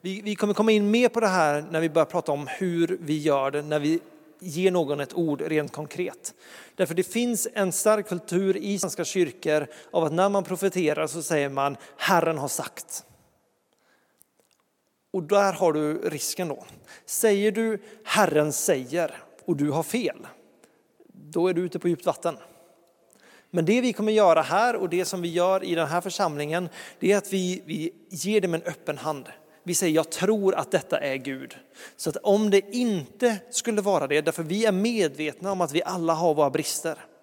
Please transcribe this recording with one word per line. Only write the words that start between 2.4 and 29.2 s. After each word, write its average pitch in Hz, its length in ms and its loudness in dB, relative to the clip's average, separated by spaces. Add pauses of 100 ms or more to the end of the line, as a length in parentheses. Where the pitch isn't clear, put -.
hur 170 540 -2
vi 156 180 -2
gör 139 320 2
det, 147 120 -2
när 151 160 -2
vi 156 220 2 (380)
ger 185 320 0
någon 147 300 0
ett 139 140 -8
ord 156 260 0
rent 151 320 -2
konkret. - 640 -10 (420)
Därför 170 180 -2
det 180 80 0
finns 233 520 -2
en 190 180 0
stark 214 360 2
kultur 185 480 0
i 202 220 -4
svenska 175 260 -4
kyrkor 151 600 0 (240)
av 170 140 2
att 151 80 0
när 185 160 4
man 202 160 0
profeterar 175 600 0
så 151 160 -8
säger 143 260 0
man, 139 280 -2 (200)
"Herren 165 420 2
har 139 100 -4
sagt." - 560 -10 (2000)
Och 185 100 -2
där 196 300 4
har 175 200 2
du 151 260 0
risken 165 500 -6
då. 139 160 -10 (420)
Säger 208 460 2
du, 220 300 -4 (220)
"Herren 151 480 4
säger", 147 680 -2 (220)
och 175 120 0
du 147 140 0
har 151 120 0
fel, - 440 -4 (840)
då 165 360 -2
är 185 60 0
du 170 80 0
ute 175 160 -6
på 180 100 0
djupt 170 180 0
vatten. 165 320 -2 (1120)
Men 170 140 0
det 220 160 4
vi 247 120 0
kommer 214 200 0
göra 175 300 6
här 226 340 2
och 185 120 -2
det 175 160 0
som 180 180 -6
vi 175 60 -4
gör 185 360 0
i 175 100 -2
den 160 140 0
här 170 120 0
församlingen, 165 680 -2 (300)
det 190 140 2
är 202 60 4
att 190 140 -6
vi, 185 320 -2
vi 156 280 -6 (160)
ger 196 320 0
det 185 80 -2
med 165 120 -2
en 170 120 -8
öppen 147 260 -8
hand. 147 300 -8 (360)